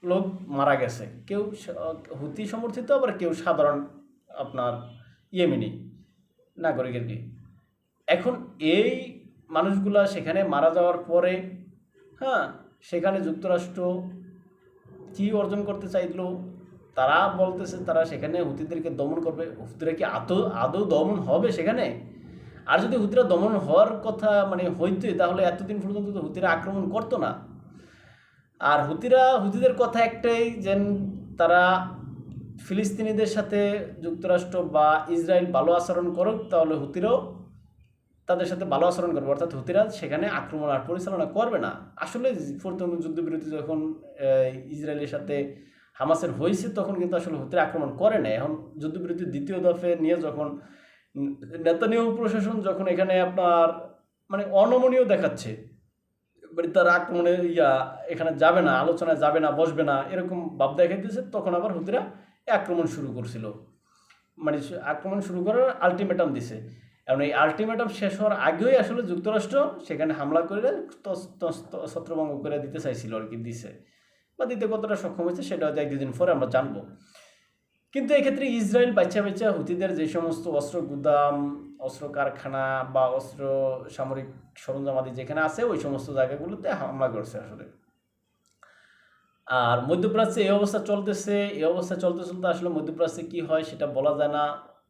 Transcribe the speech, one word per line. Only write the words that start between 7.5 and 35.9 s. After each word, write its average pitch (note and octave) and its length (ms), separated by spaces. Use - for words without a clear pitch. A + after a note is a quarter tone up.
এখন F3+ 420
এই G#3 520
মানুষগুলা G3 580
সেখানে F3+ 360
মারা D#3+ 280
যাওয়ার F3 280
পরে, F3+ 520
হ্যাঁ, B3+ 340
সেখানে F3+ 400
যুক্তরাষ্ট্র F3+ 800
কী G3+ 160
অর্জন G3+ 320
করতে G3 240
চাইলো? F3+ 540
তারা D3+ 340
বলতেছে F#3 560
তারা E3 200
সেখানে D#3+ 380
হুতিদেরকে D#3+ 480
দমন C#3+ 300
করবে। E3 260
হুতিরা - 460
কি D#3+ 120
আদৌ, A#2 380
আদৌ C3+ 420
দমন D#3+ 340
হবে F3+ 340
সেখানে? F3 480
আর D3+ 120
যদি A3+ 180
হুতিরা G#3+ 260
দমন F#3 340
হওয়ার G3 440
কথা, G#3 500
মানে, F3+ 180
হইতোই, F3+ 460
তাহলে F3+ 280
এতদিন G3 380
পর্যন্ত G3+ 300
তো G3+ 100
হুতিরা F3+ 300
আক্রমণ F#3 400
করতো - 280
না। - 380
আর C#3+ 300
হুতিরা, B3+ 500
হুতিদের A#3+ 360
কথা A#3 260
একটাই, A#3 500
যে G3 260
তারা F3+ 520
ফিলিস্তিনিদের G#3+ 580
সাথে G3+ 600
যুক্তরাষ্ট্র F3+ 600
বা D3+ 460
ইসরায়েল F3 440
ভালো D#3+ 200
আচরণ F3 420